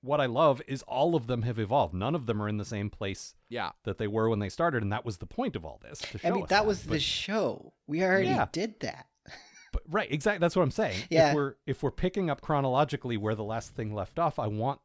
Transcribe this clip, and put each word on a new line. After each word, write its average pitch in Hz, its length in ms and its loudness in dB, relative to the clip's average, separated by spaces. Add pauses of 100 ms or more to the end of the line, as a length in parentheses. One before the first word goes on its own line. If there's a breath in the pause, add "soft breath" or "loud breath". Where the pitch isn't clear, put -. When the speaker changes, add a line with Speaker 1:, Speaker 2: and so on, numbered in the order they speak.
Speaker 1:
what 143 200 0
I 135 60 4
love 131 420 4
is 135 140 -6
all 156 340 2
of 117 100 0
them 117 160 0
have 117 160 -2
evolved. 107 340 2
None 104 220 0
of 135 120 -4
them 107 140 0
are 104 80 -2
in 107 80 -2
the 104 80 -4
same 104 240 -4
place - 460 -8 (140)
Speaker 2:
Yeah. 110 240 -4 (120)
Speaker 1:
that 98 140 -4
they 110 80 -2
were 110 240 2
when 107 80 2
they 104 100 -2
started, 143 340 0
and 101 100 -2
that 117 120 -4
was 107 140 -6
the - 80 -12
point 233 300 -4
of 80 80 -8
all 76 180 -14
this, - 160 -16
to - 260 -10
Speaker 3:
I - 40 2
Speaker 1:
show - 60 2
Speaker 3:
mean, 190 100 0
Speaker 1:
us - 60 -8
Speaker 3:
that 196 100 4
Speaker 1:
that. 214 60 2
Speaker 3:
was 196 180 0
the - 60 -6
Speaker 1:
But 156 120 0
Speaker 3:
show. - 720 -4 (120)
We 156 160 -2
already 190 260 4
Speaker 1:
Yeah. - 240 2
Speaker 3:
did - 280 -4
that. - 260 -8 (680 loud breath)
Speaker 1:
But, - 160 0
right, 170 220 -2
exactly. 170 280 0
That's 165 180 2
what 180 60 6
I'm 139 80 4
saying. 135 400 0
Speaker 3:
Yeah. 160 200 8
Speaker 1:
If 147 40 2
we're, 143 200 0 (120)
if 135 160 -4
we're 143 80 0
picking 185 400 0
up 139 100 -2
chronologically 135 800 0
where 107 160 0
the 107 100 -4
last 110 300 -6
thing 107 180 -6
left 101 260 -6
off, 165 200 0
I 120 80 0
want 110 380 -2